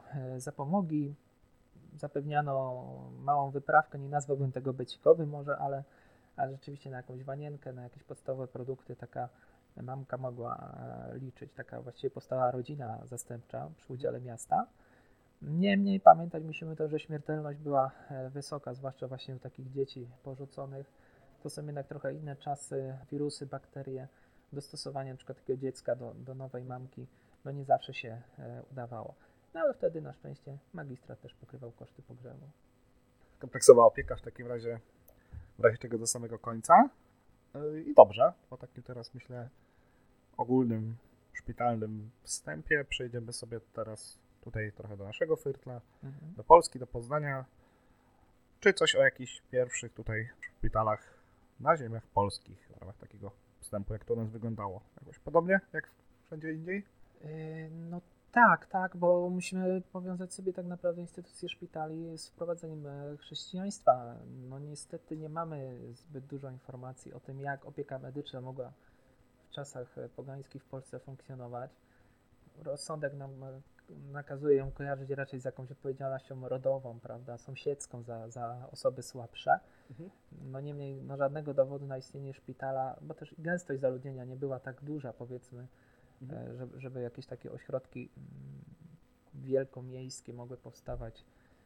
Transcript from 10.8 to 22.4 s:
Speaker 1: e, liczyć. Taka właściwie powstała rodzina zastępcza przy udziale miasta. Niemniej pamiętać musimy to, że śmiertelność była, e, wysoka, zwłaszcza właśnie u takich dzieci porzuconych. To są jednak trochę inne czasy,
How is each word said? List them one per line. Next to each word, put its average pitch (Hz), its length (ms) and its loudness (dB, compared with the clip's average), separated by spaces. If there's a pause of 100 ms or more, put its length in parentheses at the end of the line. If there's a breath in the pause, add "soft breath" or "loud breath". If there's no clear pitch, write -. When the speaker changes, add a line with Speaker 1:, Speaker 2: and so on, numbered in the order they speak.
Speaker 1:
e, 120 60 -10
liczyć. - 340 -14
Taka 120 300 -12
właściwie 127 280 -6
powstała 127 400 0
rodzina 127 540 -6
zastępcza 123 720 -10
przy - 160 -14
udziale 127 280 -4
miasta. 127 460 -2 (760 soft breath)
Niemniej 196 580 4
pamiętać 170 440 10
musimy 160 320 -8
to, 156 120 0
że 151 100 0
śmiertelność 151 600 -4
była, 139 320 4 (200 loud breath)
e, 131 200 -8
wysoka, 139 440 -8
zwłaszcza 131 340 -8
właśnie 131 280 -10
u - 20 -10
takich 131 320 -12
dzieci 135 380 -4 (140)
porzuconych. 135 680 -12 (500 soft breath)
To 147 80 -8
są 151 160 -10
jednak 143 200 -6
trochę 139 280 -6
inne 151 220 -8
czasy, 135 640 -6 (120)